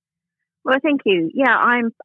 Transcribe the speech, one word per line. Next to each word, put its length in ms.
Well, 160
thank 240
you. 300
Yeah, 220
I'm, 360